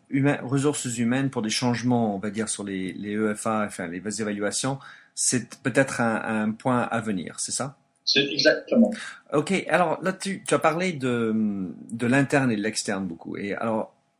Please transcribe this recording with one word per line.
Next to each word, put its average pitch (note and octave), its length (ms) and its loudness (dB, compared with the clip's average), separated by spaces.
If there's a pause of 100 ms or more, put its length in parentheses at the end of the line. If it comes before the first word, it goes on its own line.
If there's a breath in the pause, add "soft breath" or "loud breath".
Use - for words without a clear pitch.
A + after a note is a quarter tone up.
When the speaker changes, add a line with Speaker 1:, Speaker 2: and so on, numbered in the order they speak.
Speaker 1:
humain-, C#3 340 2
ressources C3 540 0
humaines, B2+ 320 2
pour B2 120 -4
des G#2+ 80 0
changements, A#2 640 2
on F#2+ 60 -4
va G#2 100 -4
dire, G#2+ 200 -4
sur - 160 -6
les, F#2+ 280 -4
les G#2 220 -6
E G#2+ 180 2
F G#2 140 -6
A, G#2+ 180 0
enfin, G2 220 -8
les F#2 340 -6
évaluations, G#2 580 -2 (360 loud breath)
c'est - 480 -2
peut-être - 380 2
un, A2 420 0
un G#2+ 80 0
point B2 300 0
à A2+ 180 0
venir, G2+ 400 -4
c'est - 140 -6
ça ? C3+ 240 -6 (260)
Speaker 2:
C'est - 220 4
exactement. C#3+ 680 4 (420 loud breath)
Speaker 1:
Ok, E3 360 2
alors E3 320 2
là, F#3 100 -2
tu, F#3+ 340 -6
tu - 80 0
as D3 60 4
parlé E3+ 320 2
de, A2 800 0 (200)
de A#2+ 160 -2
l'interne C3+ 440 4
et G#2+ 60 0
de G2+ 40 -2
l'externe G2+ 460 -2
beaucoup. E2 300 -8
Et G2 160 -4
alors, A2 420 -2 (240)